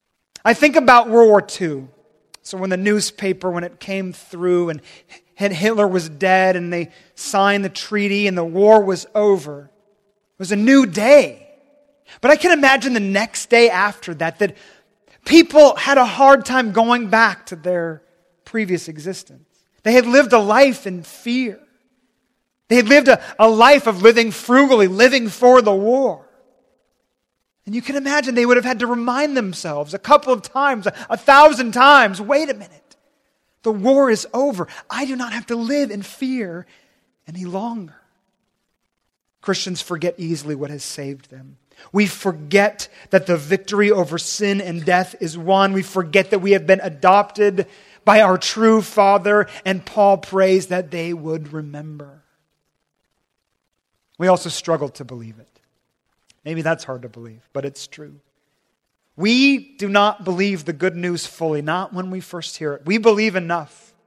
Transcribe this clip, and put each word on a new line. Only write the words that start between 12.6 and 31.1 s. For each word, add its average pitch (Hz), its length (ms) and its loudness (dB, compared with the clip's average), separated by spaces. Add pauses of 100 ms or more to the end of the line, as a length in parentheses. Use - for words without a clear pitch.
the 226 60 -2
next 196 520 -4
day 233 180 6
after 185 460 -6
that, 160 240 -8
that 202 160 -4 (720)
people 302 500 6
had 277 240 0
a 247 60 4
hard 269 380 4
time 247 280 -4
going 226 380 0
back 220 380 0
to 185 80 -16
their 165 460 -6 (420)
previous 185 440 -6
existence. 151 600 -16 (360)
They 220 100 0
had 247 140 6
lived 247 260 2
a 233 60 6
life 214 480 2
in 180 160 -12
fear. 240 560 -8 (1080)
They 240 100 2
had 226 100 2
lived 285 200 6
a, 262 140 6 (160)
a 220 100 6
life 247 380 6
of 196 160 -4
living 226 300 4
frugally, 247 560 2
living 233 420 0
for 247 320 4
the 208 120 2
war. 220 540 -4 (1400)
And 208 80 -8
you 240 80 -6
can 277 120 -8
imagine 277 380 -4
they 240 120 0
would 247 120 4
have 233 80 -2
had 247 140 -4
to 240 80 -4
remind 247 500 -4
themselves 156 560 -8
a 196 60 -8
couple 202 340 2
of 208 80 -6
times, 262 460 -4
a, - 60 -6 (180)